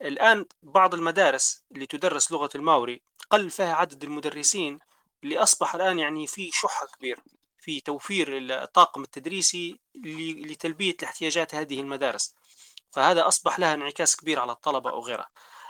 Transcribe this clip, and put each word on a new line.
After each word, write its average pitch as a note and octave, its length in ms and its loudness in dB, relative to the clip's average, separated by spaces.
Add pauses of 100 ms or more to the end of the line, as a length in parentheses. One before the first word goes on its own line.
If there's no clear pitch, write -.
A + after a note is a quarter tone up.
الآن G#3 440 4 (160)
بعض F3+ 320 4
المدارس E3 800 2
اللي C3+ 140 -10
تدرس D3+ 460 -2
لغة D3 220 -2
الماوري C#3 480 2 (280)
قل G3+ 200 4
فيها E3+ 240 -2
عدد D#3 300 -2
المدرسين، D3 720 -2 (460)
اللي D3 140 -4
أصبح - 360 2
الآن F3+ 240 0
يعني D#3 280 -4
في F#3 260 -10
شح - 320 -2 (140)
كبير B2 220 -8 (380)
في D3 220 -8
توفير D3+ 480 -2 (340)
الطاقم C#3+ 400 4
التدريسي E3+ 760 -4 (140)
ل-، D#3 580 -10
لتلبية E3+ 480 -4
الاحتياجات D#3+ 540 -4
هذه C#3+ 260 -6
المدارس، C3+ 540 -4 (560)
فهذا D#3+ 380 4
أصبح - 300 2
لها E3 160 2
انعكاس D3 420 -2
كبير D3+ 240 -2
على B2 120 -2
الطلبة B2+ 380 -2
أو - 100 -6
غيرها. A#2 280 -8 (420)